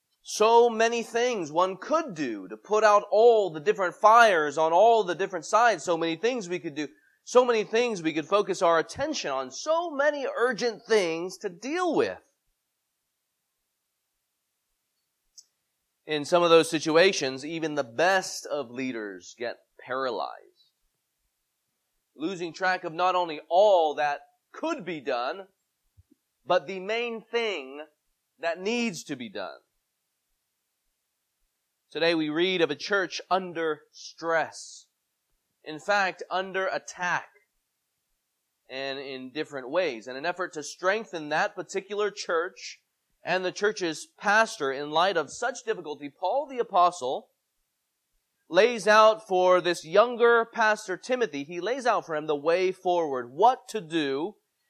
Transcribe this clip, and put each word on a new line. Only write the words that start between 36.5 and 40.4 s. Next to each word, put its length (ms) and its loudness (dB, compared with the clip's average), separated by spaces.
attack. 600 -6
And 280 -8
in 360 -12
different 360 -10
ways. 380 -4
In 80 -10
an 100 -10
effort 280 -6